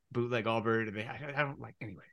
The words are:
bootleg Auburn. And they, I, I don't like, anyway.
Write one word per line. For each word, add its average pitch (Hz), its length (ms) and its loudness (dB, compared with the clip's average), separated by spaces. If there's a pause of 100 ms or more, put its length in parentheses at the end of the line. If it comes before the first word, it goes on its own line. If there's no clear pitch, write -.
(100)
bootleg 120 360 2
Auburn. 113 420 4
And 101 80 -6
they, 107 80 -4
I, 139 320 -8
I 147 60 4
don't 139 180 -4
like, - 220 -12
anyway. 98 200 -8 (100)